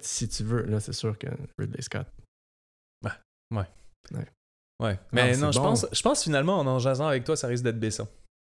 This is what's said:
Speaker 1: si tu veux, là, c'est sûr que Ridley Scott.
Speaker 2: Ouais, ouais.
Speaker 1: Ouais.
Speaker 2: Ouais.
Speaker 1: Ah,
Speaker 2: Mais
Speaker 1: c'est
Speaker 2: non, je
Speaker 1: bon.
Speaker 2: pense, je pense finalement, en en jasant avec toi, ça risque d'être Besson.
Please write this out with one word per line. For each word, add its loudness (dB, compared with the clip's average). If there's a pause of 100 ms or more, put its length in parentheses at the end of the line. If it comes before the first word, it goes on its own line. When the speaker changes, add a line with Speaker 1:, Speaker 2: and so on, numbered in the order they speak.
Speaker 1:
si -4
tu -4
veux, 0
là, 0
c'est -8
sûr -4
que -10 (320)
Ridley -6
Scott. -6 (1000)
Speaker 2:
Ouais, -4 (420)
ouais. -2 (500)
Speaker 1:
Ouais. -8 (540)
Speaker 2:
Ouais. 0
Speaker 1:
Ah, -14
Speaker 2:
Mais 4
Speaker 1:
c'est 2
Speaker 2:
non, 2
je 4
Speaker 1:
bon. 4
Speaker 2:
pense, 4
je -2
pense 4
finalement, 2
en 2
en 2
jasant 2
avec 0
toi, 0
ça -4
risque 0
d'être 0
Besson. -2 (480)